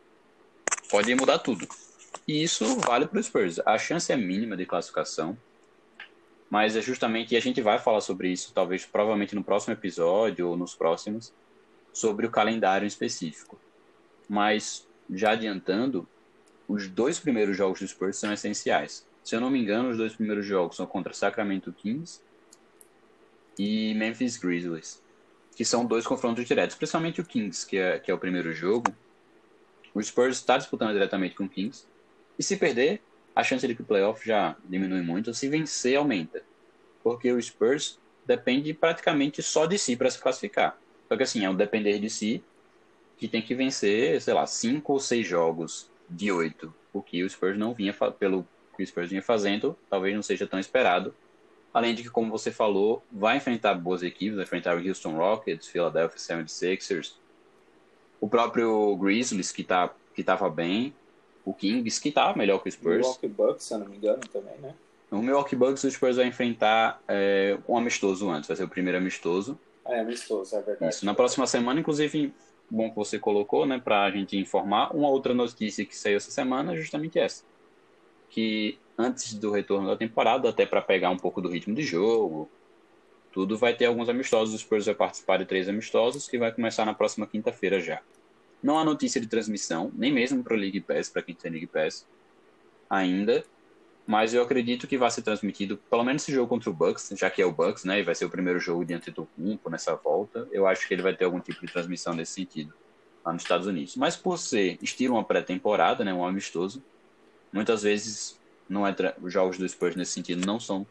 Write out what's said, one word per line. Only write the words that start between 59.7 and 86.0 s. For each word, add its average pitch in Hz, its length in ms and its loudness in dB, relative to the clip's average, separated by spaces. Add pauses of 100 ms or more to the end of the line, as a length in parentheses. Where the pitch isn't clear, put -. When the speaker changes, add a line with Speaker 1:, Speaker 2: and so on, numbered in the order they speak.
Speaker 1:
que - 100 -6
tava 92 260 2
bem, 92 440 -2 (520)
o 98 80 -6
Kings, - 480 -2
que 151 100 -2
tá 156 240 4
melhor 98 240 2
que - 80 -6
o 92 40 -6
Spurs. 104 360 2
Speaker 2:
O - 20 2 (120)
Milwaukee 127 80 -4
Bucks, 104 340 0
se - 100 -8
eu 110 60 -4
não 101 80 -10
me 98 100 -18
engano, 107 220 0 (120)
também, - 260 -10
né? 143 180 -16 (340)
Speaker 1:
No 104 120 -2
Milwaukee 139 340 2
Bucks, 131 280 4
o 139 60 4
Spurs 127 280 2
vai 127 100 4
enfrentar, 113 800 2
é, 98 500 2 (100)
um 120 100 2
amistoso 101 520 0
antes, 76 180 -4
vai 82 100 -2
ser 90 80 -4
o - 20 -6
primeiro 90 300 0
amistoso. 95 600 -2 (280)
Speaker 2:
É, 120 160 -2
amistoso, 110 540 -4
é 101 60 -2
verdade. 95 320 -2
Speaker 1:
Isso, - 120 -6
na 104 80 0
próxima 123 340 4
semana, 127 320 2
inclusive, 151 540 0 (360)
bom 110 200 0
que - 80 -12
você 104 200 -4
colocou, 104 480 2
né, 131 140 0
pra 101 320 4
gente 98 260 -2
informar, 101 560 2
uma 147 140 2
outra 131 260 2
notícia 110 520 -2
que - 100 -16
saiu 101 220 2
essa - 140 -6
semana 131 420 -2
é - 20 -4
justamente 156 420 -4
essa, - 280 0 (840)
que 107 480 -2 (200)
antes 123 360 -2
do 107 160 -2
retorno 101 380 0
da 101 80 0
temporada, 117 540 2
até 101 160 4
pra 98 160 2
pegar 90 300 2
um 92 60 0
pouco 90 220 -4
do 90 80 -2
ritmo 87 260 -4
de 147 100 -2
jogo, 92 680 0 (800)
tudo, 98 260 0
vai 120 160 4
ter 120 120 2
alguns 117 240 2
amistosos, 117 440 2
o 110 40 -6
Spurs 107 300 0
vai 104 80 2
participar 95 420 0
de 92 80 0
três 95 240 0
amistosos, 113 580 0